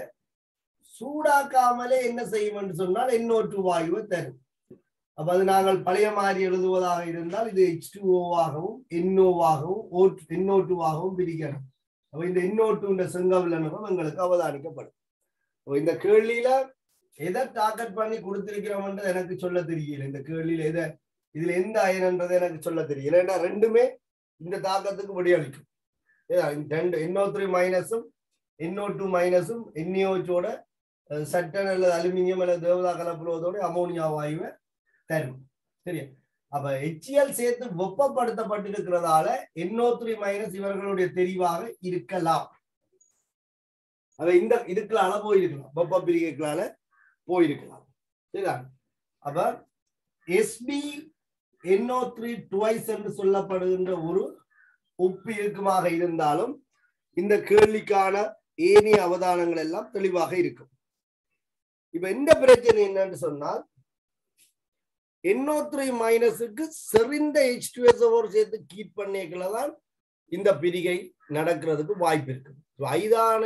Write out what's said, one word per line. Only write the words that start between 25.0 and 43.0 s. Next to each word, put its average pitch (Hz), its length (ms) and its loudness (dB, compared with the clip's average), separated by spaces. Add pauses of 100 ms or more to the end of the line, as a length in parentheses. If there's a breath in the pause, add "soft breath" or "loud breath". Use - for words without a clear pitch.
விடையளிக்கும். 170 480 0 (640)
ஏதா 170 200 2
இந்த 147 260 -8
ரெண்டு 175 240 0
என் 175 160 -4
ஓ 196 100 2
த்ரீ 196 220 -4
மைனஸும் 185 580 0 (540)
என் 180 180 -6
ஓ 202 100 -4
டூ 190 180 -6
மைனஸும் 180 680 0
என் 175 220 -6
ஏ 190 100 2
ஓ 190 100 0
ஹெச்சோட, 180 320 -2 (640)
அஹ், 151 220 -6
சட்டன் 180 400 -2
அல்லது 185 200 2
அலுமினியம் 180 480 0
அல்லது 175 260 0
தேவதா 180 280 2
கலப்புலோகத்தோட 170 640 -6
அமோனியா 170 500 -2
வாயுவை 151 380 -6 (640)
தரும். 139 280 -4 (480)
சரியா? 156 200 -8 (460)
அப்ப 139 120 -6 (160)
எச் 156 220 -8
சி 269 120 -12
எல் 277 240 2
சேர்த்து 240 260 -2 (140)
வெப்பப்படுத்தப்பட்டிருக்கிறதால 190 1500 0 (260)
என் 190 260 -6
ஓ 240 140 2
த்ரீ 233 240 -4
மைனஸ் 202 380 -6
இவர்களுடைய 196 540 -2
தெரிவாக 180 520 -2 (200)
இருக்கலாம். 175 640 -2 (1700)